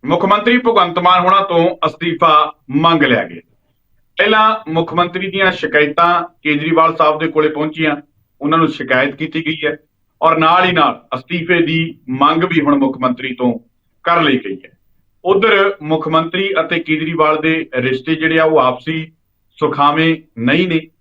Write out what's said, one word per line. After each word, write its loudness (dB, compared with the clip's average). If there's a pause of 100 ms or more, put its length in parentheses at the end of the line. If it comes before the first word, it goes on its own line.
ਮੁੱਖ 0
ਮੰਤਰੀ 2
ਭਗਵੰਤ 2
ਮਾਨ 4
ਹੋਣਾ 4
ਤੋਂ 0
ਅਸਤੀਫਾ 0 (180)
ਮੰਗ 2
ਲਿਆ 2
ਗਿਆ। -16 (760)
ਪਹਿਲਾਂ 2
ਮੁੱਖ -4
ਮੰਤਰੀ -2
ਦੀਆਂ 0
ਸ਼ਿਕਾਇਤਾਂ 0 (320)
ਕੇਜਰੀਵਾਲ 0
ਸਾਹਿਬ 2
ਦੇ -2
ਕੋਲੇ 2
ਪਹੁੰਚੀਆਂ, -4 (440)
ਉਹਨਾਂ 0
ਨੂੰ 2
ਸ਼ਿਕਾਇਤ -2
ਕੀਤੀ -6
ਗਈ -6
ਹੈ -2 (460)
ਔਰ 2
ਨਾਲ 2
ਹੀ 0
ਨਾਲ 0 (120)
ਅਸਤੀਫੇ -2
ਦੀ -2 (120)
ਮੰਗ 0
ਵੀ 0
ਹੁਣ 2
ਮੁੱਖ -2
ਮੰਤਰੀ -4
ਤੋਂ -2 (520)
ਕਰ 2
ਲਈ 2
ਗਈ -8
ਹੈ। -20 (540)
ਉੱਧਰ 2
ਮੁੱਖ -2
ਮੰਤਰੀ -2
ਅਤੇ -2
ਕੇਜਰੀਵਾਲ -2
ਦੇ 0 (220)
ਰਿਸ਼ਤੇ -2
ਜਿਹੜੇ -2
ਆ 4
ਉਹ 2
ਆਪਸੀ -2 (460)
ਸੁਖਾਵੇਂ 0 (220)
ਨਹੀਂ 0
ਨੇ। -2 (200)